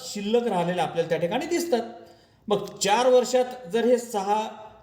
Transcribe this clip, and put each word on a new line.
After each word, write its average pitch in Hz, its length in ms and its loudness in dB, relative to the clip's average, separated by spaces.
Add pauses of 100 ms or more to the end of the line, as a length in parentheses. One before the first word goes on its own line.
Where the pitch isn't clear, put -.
शिल्लक 220 440 -2
राहिलेले 180 320 0
आपल्याला 160 280 0
त्या 165 100 0
ठिकाणी 208 280 -2
दिसतात. 294 360 0 (680)
मग 202 180 0 (120)
चार 226 300 2
वर्षात 247 640 2
जर 226 140 2
हे 240 120 6
सहा 208 440 -2 (400)